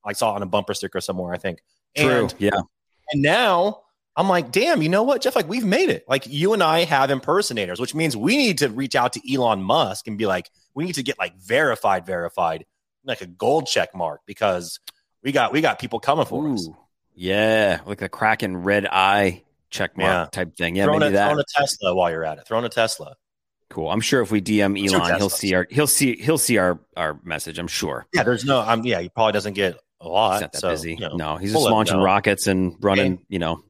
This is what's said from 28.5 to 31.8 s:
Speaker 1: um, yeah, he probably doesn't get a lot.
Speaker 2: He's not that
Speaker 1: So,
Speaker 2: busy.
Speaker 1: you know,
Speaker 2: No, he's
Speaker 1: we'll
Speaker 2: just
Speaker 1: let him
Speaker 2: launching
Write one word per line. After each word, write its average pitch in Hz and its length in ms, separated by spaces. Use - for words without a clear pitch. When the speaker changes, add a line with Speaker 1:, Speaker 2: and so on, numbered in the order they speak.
Speaker 1:
um, 113 260
yeah, 101 140
he 87 80
probably 110 240
doesn't 101 220
get 95 220
a 85 80
lot. 95 260
Speaker 2:
He's 104 80
not 73 100
that - 80
Speaker 1:
So, 90 100
Speaker 2:
busy. 80 240
Speaker 1:
you 85 60
know, 82 160
Speaker 2:
No, 78 200
he's 98 160
Speaker 1:
we'll 113 100
Speaker 2:
just - 20
Speaker 1:
let 117 60
him 113 60
Speaker 2:
launching 104 200